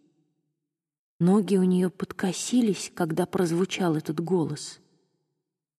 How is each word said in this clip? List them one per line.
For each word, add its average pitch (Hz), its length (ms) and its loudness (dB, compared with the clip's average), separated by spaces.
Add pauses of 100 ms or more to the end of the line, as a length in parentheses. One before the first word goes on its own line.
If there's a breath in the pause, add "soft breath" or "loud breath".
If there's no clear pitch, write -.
(1200)
Ноги 185 380 4
у 185 60 4
неё 185 260 4
подкосились, - 1040 -2
когда 165 300 -2
прозвучал 175 720 0
этот 156 240 -4
голос. 160 600 -4 (1000)